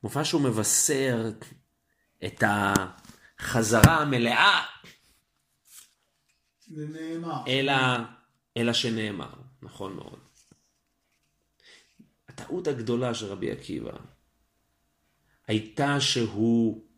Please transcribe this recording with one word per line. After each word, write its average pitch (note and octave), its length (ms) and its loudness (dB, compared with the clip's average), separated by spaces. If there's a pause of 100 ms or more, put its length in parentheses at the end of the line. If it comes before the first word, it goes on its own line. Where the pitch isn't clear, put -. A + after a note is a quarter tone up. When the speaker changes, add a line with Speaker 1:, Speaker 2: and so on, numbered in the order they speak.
Speaker 1:
מופע C3 220 -2
שהוא D#3+ 160 2
מבשר A#2+ 880 2 (920)
את F2 220 -2
החזרה G#2 1500 2
המלאה C#3 640 4 (2000)
Speaker 2:
זה D3+ 200 -12
נאמר. D#3+ 640 -8
Speaker 1:
אל C3+ 200 0
ה-, B2+ 360 2 (520)
אל A#2 120 0
השנאמר, A2 640 -2 (300)
נכון F#2+ 340 -12
מאוד. - 220 -16 (2000)
הטעות - 380 -8
הגדולה A#2+ 480 -2
של G#2+ 120 -8
רבי F#2 240 -6
עקיבא - 460 -10 (1500)
הייתה C#3 540 0
שהוא A2+ 840 0 (140)